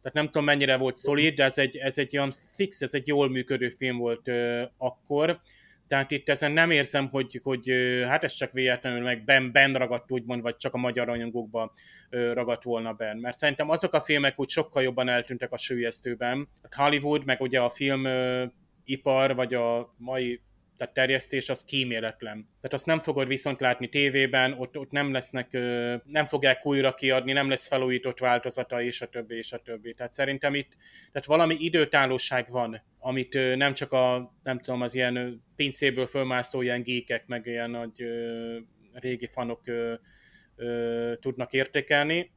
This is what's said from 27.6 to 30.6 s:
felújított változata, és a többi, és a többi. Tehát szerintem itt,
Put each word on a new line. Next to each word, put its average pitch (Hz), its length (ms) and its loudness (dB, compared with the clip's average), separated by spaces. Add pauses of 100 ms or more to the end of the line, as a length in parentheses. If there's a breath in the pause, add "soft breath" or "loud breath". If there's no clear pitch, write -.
felújított 127 520 0
változata, 123 600 0
és 120 200 -4
a 117 60 -8
többi, 117 280 -10
és 113 160 -8
a 120 60 -10
többi. 117 360 -12
Tehát 120 200 -10
szerintem 139 400 0
itt, 139 240 -4 (340 loud breath)